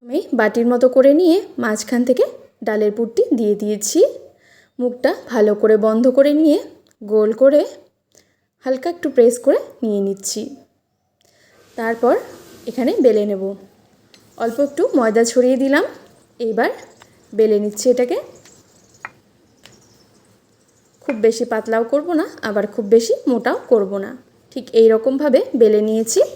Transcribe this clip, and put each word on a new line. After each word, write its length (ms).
আমি 160
বাটির 380
মতো 240
করে 180
নিয়ে 240
মাঝখান 460
থেকে 140
ডালের 340
পুরটি 260
দিয়ে 180
দিয়েছি। 440
মুখটা 320
ভালো 200
করে 140
বন্ধ 200
করে 240
নিয়ে 180
গোল 280
করে 200
হালকা 300
একটু 200
প্রেস 200
করে 140
নিয়ে 240
নিচ্ছি। 340
তারপর 380
এখানে 220
বেলে 240
নেব। 140
অল্প 200
একটু 160
ময়দা 360
ছড়িয়ে 320
দিলাম। 200
এইবার 300
বেলে 300
নিচ্ছি 300
এটাকে। 240
খুব 120
বেশি 260
পাতলাও 320
করব 140
না, 60
আবার 240
খুব 120
বেশি 180
মোটাও 260
করব 260
না, 140
ঠিক 140
এই 140
রকমভাবে 460
বেলে 200
নিয়েছি। 400